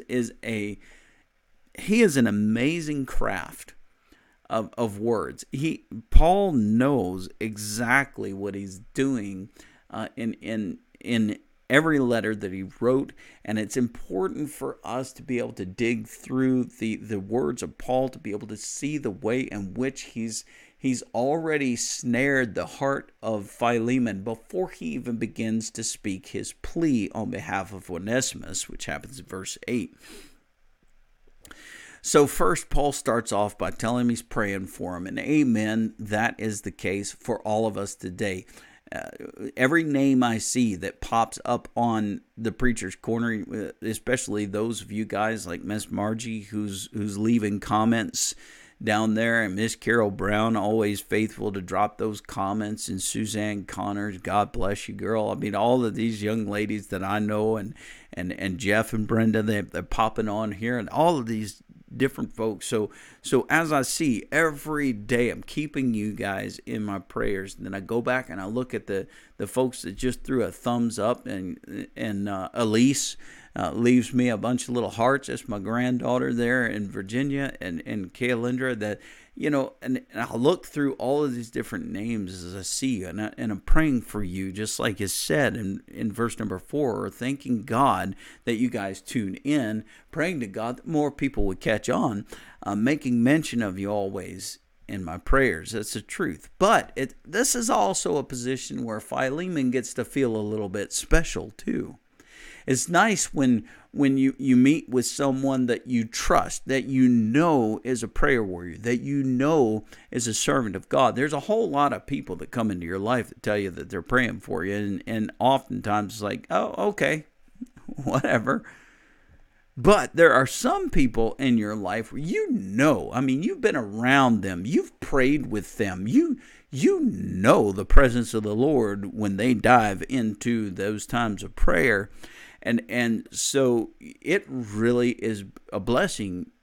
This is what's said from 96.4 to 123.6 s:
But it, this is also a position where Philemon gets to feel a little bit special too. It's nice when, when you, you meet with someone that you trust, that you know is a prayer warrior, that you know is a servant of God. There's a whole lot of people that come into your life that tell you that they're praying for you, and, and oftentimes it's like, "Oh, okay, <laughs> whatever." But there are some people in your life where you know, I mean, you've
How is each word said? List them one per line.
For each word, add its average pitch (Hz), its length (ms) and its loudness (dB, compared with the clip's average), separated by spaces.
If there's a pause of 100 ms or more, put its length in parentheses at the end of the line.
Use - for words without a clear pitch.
But 190 380 4
it, 131 200 -4 (100)
this 226 280 0
is 233 160 -2
also 196 460 2
a 139 80 0
position 127 640 -6
where 107 160 -6
Philemon 135 720 -2
gets 123 240 -2
to 120 100 -4
feel 120 320 0
a - 0 -
little 107 320 -4
bit 98 240 -6
special 151 640 0
too. - 400 -6 (720)
It's 131 200 0
nice 185 460 2
when, 127 340 2 (220)
when 139 300 2
you, 135 180 4
you 131 180 4
meet 139 320 8
with 123 200 0
someone 131 580 0
that 120 220 0
you 120 180 2
trust, - 640 0
that 131 160 2
you 131 260 4
know 120 760 4
is 120 200 -4
a 110 40 -4
prayer 135 360 2
warrior, 87 340 -8
that 120 200 -2
you 139 260 -2
know 131 640 4 (260)
is 117 160 -4
a 110 60 -2
servant 127 420 0
of 92 120 -10
God. 127 280 4
There's 147 180 -2
a 143 80 -4
whole 220 300 2
lot 143 200 2
of 104 140 -6
people 135 300 -6
that - 160 -12
come 113 180 0
into 87 160 -4
your 90 140 -4
life 110 300 -2
that - 120 -20
tell 107 160 0
you 98 140 -2
that 82 180 -10
they're 92 140 -4
praying 117 380 0
for - 220 -4
you, 98 120 -2
and, 101 320 -4
and 110 320 -4
oftentimes 107 720 0
it's 110 80 -12
like, 104 300 -6
"Oh, - 380 0
okay, 156 360 0 (340)
<laughs> - 280 -18
whatever." 131 760 0 (1120)
But 156 400 4
there 160 180 10
are 131 120 6
some 349 460 0
people 113 480 4
in 127 180 4
your 107 180 -2
life 107 380 -4
where 127 80 -6
you 370 300 -2
know, 113 600 2
I 123 100 0
mean, 135 200 2
you've 320 200 -2